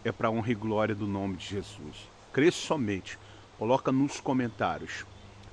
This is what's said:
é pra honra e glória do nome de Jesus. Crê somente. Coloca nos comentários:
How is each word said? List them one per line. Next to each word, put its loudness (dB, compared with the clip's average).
é 0
pra 0
honra 0
e 4
glória 2
do -2
nome 0
de -10
Jesus. -8
Crê 8
somente. -2
Coloca 4
nos 2
comentários: 0